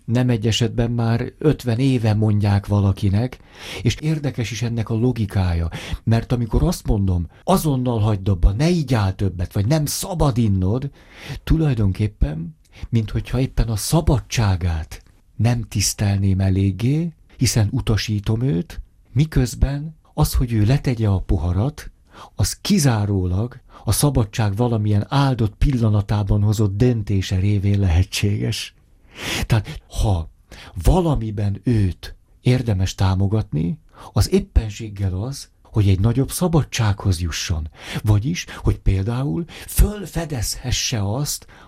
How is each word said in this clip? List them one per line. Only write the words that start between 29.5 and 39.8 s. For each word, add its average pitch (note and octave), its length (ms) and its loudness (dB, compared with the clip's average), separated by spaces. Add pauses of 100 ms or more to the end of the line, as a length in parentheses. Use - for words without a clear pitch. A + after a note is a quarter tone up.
ha F#2 280 0 (540)
valamiben A2 800 2
őt G#2 520 0 (260)
érdemes A2+ 540 0
támogatni, G#2 840 0 (340)
az - 180 2
éppenséggel G#2 920 -2
az, C3+ 280 -10 (140)
hogy G2+ 260 2
egy F#2 100 4
nagyobb A#2 320 2
szabadsághoz A2+ 880 0
jusson. D#2 500 -4 (340)
Vagyis, G#2+ 420 0 (100)
hogy - 220 -2
például A#2+ 640 0 (240)
fölfedezhesse C#3+ 1500 -2